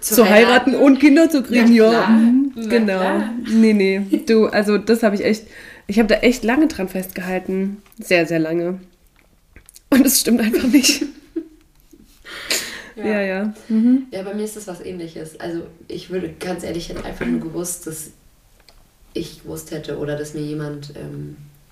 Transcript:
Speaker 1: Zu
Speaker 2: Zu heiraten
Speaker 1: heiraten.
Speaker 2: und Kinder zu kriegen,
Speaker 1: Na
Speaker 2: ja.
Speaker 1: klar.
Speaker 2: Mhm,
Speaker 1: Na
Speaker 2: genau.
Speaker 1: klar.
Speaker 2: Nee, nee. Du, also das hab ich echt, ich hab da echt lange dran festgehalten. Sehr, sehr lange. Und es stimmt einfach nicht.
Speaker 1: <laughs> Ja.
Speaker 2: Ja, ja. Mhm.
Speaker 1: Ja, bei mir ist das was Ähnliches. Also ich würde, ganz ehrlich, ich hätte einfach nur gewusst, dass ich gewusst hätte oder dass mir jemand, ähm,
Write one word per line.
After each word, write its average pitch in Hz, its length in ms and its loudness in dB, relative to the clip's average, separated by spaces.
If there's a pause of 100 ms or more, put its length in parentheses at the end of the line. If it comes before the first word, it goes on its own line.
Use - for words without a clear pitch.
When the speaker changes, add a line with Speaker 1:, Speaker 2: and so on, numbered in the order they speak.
Speaker 1:
Zu - 160 -6
Speaker 2:
Zu 233 120 8
heiraten 240 440 6
Speaker 1:
heiraten. - 40 0
Speaker 2:
und 269 220 6
Kinder 302 320 6
zu 277 140 0
kriegen, 226 240 2
Speaker 1:
Na 233 60 8
Speaker 2:
ja. 220 160 6
Speaker 1:
klar. 220 180 2
Speaker 2:
Mhm, 240 480 4
Speaker 1:
Na 226 120 -10
Speaker 2:
genau. 214 300 0
Speaker 1:
klar. 202 320 -2 (160)
Speaker 2:
Nee, 220 280 4
nee. 196 520 0
Du, 220 200 4
also 208 320 0
das 226 260 0
hab 208 100 2
ich 202 100 -2
echt, 214 200 -2 (420)
ich 208 140 -4
hab 220 80 2
da 208 80 2
echt 247 260 2
lange 262 260 2
dran 185 200 -6
festgehalten. 190 920 -6 (160)
Sehr, 175 280 0
sehr 165 120 -2
lange. 170 420 -4 (1120)
Und 269 160 4
es - 140 0
stimmt 233 200 0
einfach 240 260 0
nicht. 262 440 2
Speaker 1:
<laughs> - 40 -20 (1800)
Ja. 208 100 -10
Speaker 2:
Ja, 208 140 -2
ja. 196 340 -4 (140)
Mhm. 240 420 2
Speaker 1:
Ja, 190 120 -12
bei 196 120 -10
mir 214 100 -6
ist 214 120 -10
das 208 100 -16
was 175 140 -14
Ähnliches. 165 580 -14
Also 170 240 -10 (240)
ich - 240 -14
würde, 180 300 -8
ganz 180 240 -10
ehrlich, 165 260 -10
ich 180 60 -12
hätte - 100 -12
einfach - 200 -10
nur 165 140 -4
gewusst, 165 460 -10
dass - 240 -14 (1000)
ich - 300 -12
gewusst 160 280 -16
hätte 147 280 -10
oder 147 180 -8
dass 147 180 -12
mir 151 60 -10
jemand, 147 560 -10
ähm, 147 400 -14 (360)